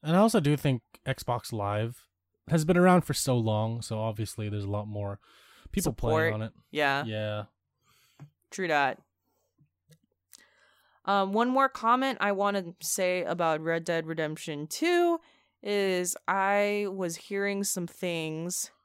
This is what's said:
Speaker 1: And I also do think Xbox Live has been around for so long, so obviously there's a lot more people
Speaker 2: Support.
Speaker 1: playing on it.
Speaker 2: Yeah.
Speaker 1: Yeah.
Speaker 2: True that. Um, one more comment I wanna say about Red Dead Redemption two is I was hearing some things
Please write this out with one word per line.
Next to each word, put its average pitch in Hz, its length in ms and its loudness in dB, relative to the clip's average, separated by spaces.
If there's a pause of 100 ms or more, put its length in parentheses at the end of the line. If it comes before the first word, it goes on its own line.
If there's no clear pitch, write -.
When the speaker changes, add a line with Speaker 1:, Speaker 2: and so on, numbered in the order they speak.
Speaker 1:
And 156 120 2
I 185 40 6
also 214 200 6
do 147 180 4
think 131 240 2 (260)
Xbox 123 440 -4
Live 107 560 -4 (420)
has 156 160 2
been 175 120 4
around 180 240 8
for - 120 -4
so 127 240 2
long, 113 440 0
so 110 180 -6
obviously 110 480 -4
there's 104 160 -4
a 98 60 -6
lot 104 180 -4
more 101 320 -6 (520)
people 175 200 -2
Speaker 2:
Support. 117 220 0
Speaker 1:
playing 160 200 2
on 107 100 -4
it. 107 80 -8 (200)
Speaker 2:
Yeah. 143 340 0
Speaker 1:
Yeah. 107 380 -4 (1040)
Speaker 2:
True 185 200 -6
that. 143 300 2 (2000)
Um, 196 260 2
one 226 180 2
more 262 200 4
comment 254 500 0
I 202 140 0
wanna 196 480 -2
say 180 420 0
about 160 380 0
Red 165 240 -2
Dead 165 220 -2
Redemption 156 600 -6
two 339 520 2 (440)
is 190 540 0 (100)
I 202 640 2
was 185 260 -4
hearing 202 480 -4
some 180 240 -4
things 165 840 -6 (140)